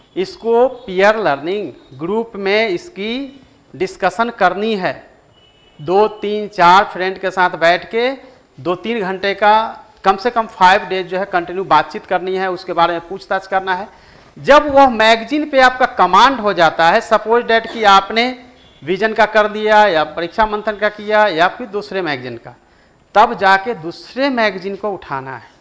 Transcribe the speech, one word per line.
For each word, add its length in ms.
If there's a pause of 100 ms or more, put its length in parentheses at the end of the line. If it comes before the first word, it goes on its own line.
(160)
इसको 520
peer 480
learning, 560 (260)
group 380
में 320
इसकी 760 (320)
discussion 540
करनी 440
है। 360 (680)
दो, 280
तीन, 400
चार 360
friend 340
के 120
साथ 200
बैठ 400
के 220 (480)
दो 140
तीन 260
घंटे 340
का 500 (200)
कम 120
से 140
कम 160
five 380
days 220
जो 120
है 60
कंटिन्यू 400
बातचीत 420
करनी 300
है, 140
उसके 220
बारे 200
में 160
पूछताछ 380
करना 280
है। 140 (500)
जब 360
वह 160
magazine 600
पे 100
आपका 260
command 540
हो 120
जाता 380
है, 100
suppose 440
that 280
कि 120
आपने 600 (400)
vision 280
का 140
कर 220
दिया 380
या 180
परीक्षा 420
मंथन 300
का 120
किया 380
या 220
फिर 180
दूसरे 360
magazine 340
का, 200 (580)
तब 200
जाके 400
दूसरे 540
magazine 480
को 140
उठाना 460
है। 100 (140)